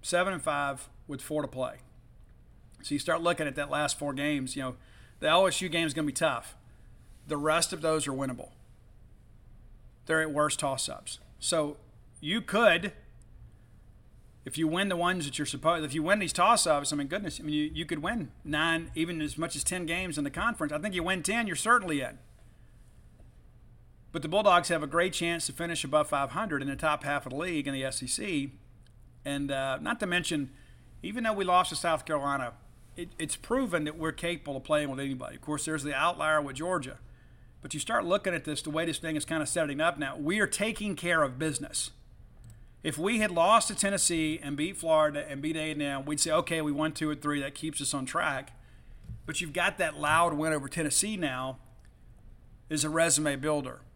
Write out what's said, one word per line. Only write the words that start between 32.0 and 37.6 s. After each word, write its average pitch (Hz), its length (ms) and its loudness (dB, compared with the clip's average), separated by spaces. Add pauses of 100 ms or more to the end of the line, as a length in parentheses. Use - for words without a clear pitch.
Carolina, 139 480 0 (420)
it, 170 220 -10
it's 160 180 -4
proven 208 480 0
that 151 140 -6
we're 160 140 0
capable 156 440 -4
of 127 80 -8
playing 151 240 2
with 135 100 -6
anybody. 135 380 -6
Of - 60 -16
course, 151 240 -4
there's 156 160 -2
the 139 120 -4
outlier 156 460 4
with 139 160 -4
Georgia. 156 420 -2 (640)